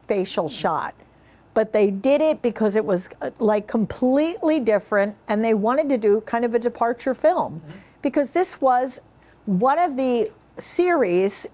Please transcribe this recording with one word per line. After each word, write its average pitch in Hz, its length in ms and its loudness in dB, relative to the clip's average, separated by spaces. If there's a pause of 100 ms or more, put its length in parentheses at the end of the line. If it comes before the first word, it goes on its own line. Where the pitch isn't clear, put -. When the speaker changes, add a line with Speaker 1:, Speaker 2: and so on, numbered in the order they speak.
Speaker 1:
facial 190 420 -2
shot. - 460 -4 (580)
But 220 180 0
they 208 180 4
did 254 300 2
it 311 220 2
because 214 340 0
it 214 80 2
was, 180 240 -2 (140)
uh, - 180 -8
like, 208 280 2
completely 302 920 0
different, 208 560 0 (140)
and 214 160 0
they 226 80 2
wanted 240 340 0
to 277 100 2
do 208 280 2
kind 233 180 -2
of 233 100 -2
a 240 60 2
departure 240 540 -2
film. 175 480 0
Speaker 2:
Mm-hmm. 165 180 -18 (220)
Speaker 1:
Because 285 320 -2
this 349 260 -2
was 254 400 0 (460)
one 240 340 2
of 330 160 0
the 247 340 0 (280)
series 202 960 0